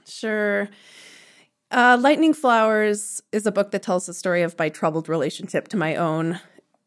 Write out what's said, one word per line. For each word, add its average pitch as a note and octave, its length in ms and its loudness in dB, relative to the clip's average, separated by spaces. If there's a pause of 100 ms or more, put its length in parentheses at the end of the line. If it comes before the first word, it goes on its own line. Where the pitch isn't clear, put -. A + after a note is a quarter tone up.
Sure. G#3 600 -2 (1000)
Uh, B3 300 6
Lightning D#4 320 4
Flowers A3 1000 0
is G#3 160 -2
a G3+ 60 0
book G3+ 200 0
that G3 100 -4
tells F3+ 240 -2
the F3 80 -12
story F3 260 -2
of E3+ 180 -4
my D#3 120 -2
troubled D#3+ 360 -4
relationship D#3 600 -4
to - 80 -6
my D#3+ 200 -2
own E3 440 -2 (460)